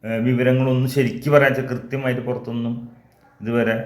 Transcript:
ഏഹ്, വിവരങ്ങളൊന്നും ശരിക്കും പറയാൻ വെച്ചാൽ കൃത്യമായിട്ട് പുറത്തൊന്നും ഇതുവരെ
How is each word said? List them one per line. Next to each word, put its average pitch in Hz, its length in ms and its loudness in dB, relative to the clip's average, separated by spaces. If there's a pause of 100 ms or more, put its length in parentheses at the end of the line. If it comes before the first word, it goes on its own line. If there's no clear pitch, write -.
ഏഹ്, 113 240 -2
വിവരങ്ങളൊന്നും 127 680 2
ശരിക്കും 135 380 0
പറയാൻ 139 180 6
വെച്ചാൽ 127 200 -4
കൃത്യമായിട്ട് 127 560 -4
പുറത്തൊന്നും 117 460 -4 (680)
ഇതുവരെ 113 440 0